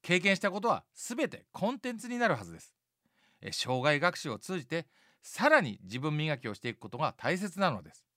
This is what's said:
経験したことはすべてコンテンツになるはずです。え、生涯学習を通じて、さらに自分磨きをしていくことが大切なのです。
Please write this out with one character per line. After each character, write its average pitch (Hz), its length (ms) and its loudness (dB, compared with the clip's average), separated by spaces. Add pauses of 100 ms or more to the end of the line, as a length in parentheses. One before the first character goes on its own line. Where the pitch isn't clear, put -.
経 180 180 4
験 196 160 4
し - 20 -8
た 202 120 2
こ 196 100 -4
と 233 80 0
は 151 160 0 (100)
す - 220 -8
べ 262 120 0
て - 240 -12
コ 202 180 0
ン 269 80 -6
テ 254 140 -4
ン 226 60 -8
ツ 240 100 -10
に 240 100 -4
な 240 100 4
る 160 80 4
は 107 80 -8
ず 85 80 -12
で 82 80 -14
す。 - 140 -20 (640)
え、 98 120 -8
生 127 300 0
涯 143 180 4
学 175 160 2
習 - 140 -6
を 107 80 -4
通 185 220 -6
じ 135 60 -12
て、 165 200 -4 (360)
さ - 260 0
ら 302 120 8
に 117 220 -2
自 95 160 -6
分 151 180 0
磨 151 220 0
き 123 100 -6
を 104 60 -4
し - 60 -12
て - 80 -4
い 110 60 -4
く - 60 -16
こ - 80 -14
と 120 100 -10
が 143 180 0
大 160 220 0
切 185 200 -6
な 190 120 4
の 101 120 -6
で - 100 -20
す。 - 140 -20 (100)